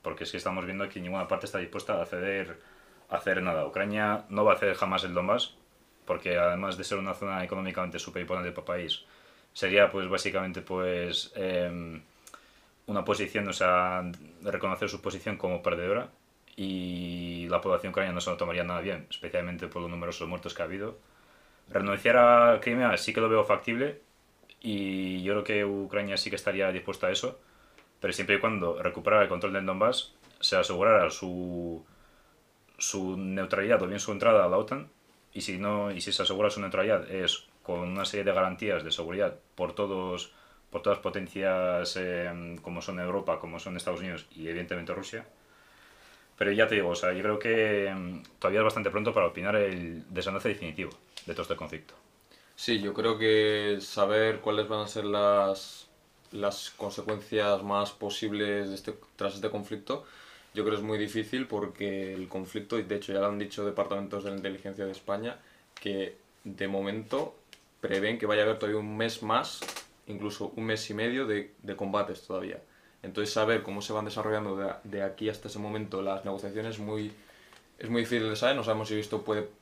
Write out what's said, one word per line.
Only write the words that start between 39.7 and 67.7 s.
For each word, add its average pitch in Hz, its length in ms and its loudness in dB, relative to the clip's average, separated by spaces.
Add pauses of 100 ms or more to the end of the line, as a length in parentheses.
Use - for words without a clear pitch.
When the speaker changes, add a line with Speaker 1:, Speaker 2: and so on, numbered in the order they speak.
Speaker 1:
todos, 92 580 -4 (380)
por - 120 -6
todas 101 160 2
potencias, 92 1000 0
em, 87 600 -4
como 87 220 -8
son 90 200 -6
Europa, 90 380 0
como 82 220 -10
son 90 160 -8
Estados 87 240 -4
Unidos 90 340 -8
y 80 140 -8
evidentemente 87 460 -6
Rusia. 98 320 -10 (1120)
Pero 101 140 4
ya 110 160 8
te 110 80 4
digo, 92 140 4
o 87 40 0
sea, 90 180 0
yo 95 100 -4
creo 104 160 0
que, 107 500 2
em, 92 340 -6 (160)
todavía 95 220 2
es 110 40 4
bastante 107 260 2
pronto 107 220 0
para 104 140 4
opinar 92 300 0
el 87 560 0
desenlace 98 360 -2
definitivo 87 420 -6 (360)
de 87 80 -8
todo 87 80 -6
este 82 140 -4
conflicto. 78 380 -12 (600)
Speaker 2:
Sí, 117 260 0
yo 98 140 -4
creo 110 240 2
que 107 600 4
saber 107 600 2
cuáles 107 280 0
van 107 120 -2
a 104 60 -4
ser 104 180 -6
las, 101 840 2 (440)
las 101 380 -4
consecuencias 104 920 -2
más 101 300 0
posibles 104 800 -2
de 98 40 -6
este, 104 200 -8 (220)
tras 98 180 -2
este 98 160 -4
conflicto, 101 560 -6 (500)
yo 107 80 0
creo 107 140 2
es 101 40 -4
muy 107 140 0
difícil 110 500 -2
porque 98 680 -4
el 92 140 -8
conflicto, 101 500 -6
y 110 60 0
de 95 120 -2
hecho 101 160 -6
ya 98 80 2
lo 101 60 4
han 104 120 0
dicho 101 280 -4
departamentos 98 580 -2
de 101 60 -4
la 98 60 -6
inteligencia 98 500 -6
de 95 60 -6
España, 104 440 -6 (380)
que 98 420 -4 (280)
de 98 220 -6
momento 104 680 -4 (480)